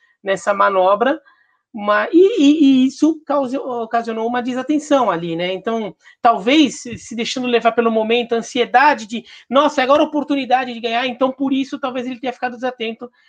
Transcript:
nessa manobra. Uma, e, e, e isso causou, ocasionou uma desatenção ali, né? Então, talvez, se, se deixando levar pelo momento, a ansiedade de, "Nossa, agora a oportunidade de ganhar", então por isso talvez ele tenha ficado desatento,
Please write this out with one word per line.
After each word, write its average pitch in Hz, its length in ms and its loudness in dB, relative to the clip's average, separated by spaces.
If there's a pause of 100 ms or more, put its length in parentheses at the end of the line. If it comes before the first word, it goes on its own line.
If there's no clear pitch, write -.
(220)
nessa 196 300 -2
manobra. 202 680 2 (520)
Uma, 208 400 -2
e, 381 300 6
e, 302 220 6
e 262 240 6
isso 302 360 0
causou, 262 600 -4
ocasionou 226 420 -4
uma 247 160 -2
desatenção 262 680 0
ali, 170 280 -4
né? 175 160 -4
Então, 208 420 -6 (260)
talvez, 240 600 2
se, 226 160 -12
se - 160 -16
deixando 240 320 -6
levar 233 240 2
pelo 226 220 0
momento, 226 420 0
a 233 40 0
ansiedade 233 680 0
de, 220 180 -10 (240)
"Nossa, 285 320 2
agora 277 220 4
a 311 40 2
oportunidade 262 680 -2
de 233 60 -12
ganhar", 233 260 -2
então 254 240 -2
por 277 220 -4
isso 269 260 -4
talvez 254 300 -6
ele 254 100 -10
tenha 240 140 -6
ficado 247 240 -8
desatento, 233 520 -8 (200)